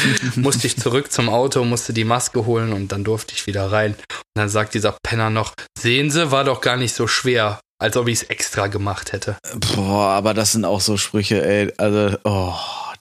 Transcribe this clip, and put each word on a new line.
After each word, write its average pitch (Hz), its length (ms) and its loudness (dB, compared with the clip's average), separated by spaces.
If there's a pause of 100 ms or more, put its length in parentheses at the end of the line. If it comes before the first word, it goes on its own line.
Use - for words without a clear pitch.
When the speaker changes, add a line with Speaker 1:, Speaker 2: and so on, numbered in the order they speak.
(140)
Speaker 1:
<laughs> 120 240 -2
musste 123 300 0
ich - 100 -4
zurück 135 340 0
zum 120 160 0
Auto, 123 380 2
musste 120 260 -2
die 113 140 0
Maske 120 400 0
holen 113 260 0
und 98 220 -4
dann 101 100 -4
durfte 110 300 -4
ich - 120 -6
wieder 98 240 -2
rein. 107 260 2
Und - 280 -14 (120)
dann 107 120 0
sagt 107 260 0
dieser 104 300 0
Penner 110 260 0
noch, 110 240 -2 (240)
"Sehen 135 340 2
Sie, 156 200 2
war 139 140 2
doch 131 160 0
gar 127 160 2
nicht 123 180 -2
so 117 120 0
schwer", 110 520 0 (180)
als 107 200 0
ob 120 100 2
ich's 117 160 0
extra - 440 -4
gemacht 101 440 -4
hätte. 101 240 -4 (400)
Speaker 2:
Boah, 101 360 2
aber 101 220 2
das 104 200 2
sind 110 100 0
auch 95 160 0
so 107 160 0
Sprüche, 101 500 0
ey, 101 320 2
also, 104 460 2
oh, 92 320 0 (460)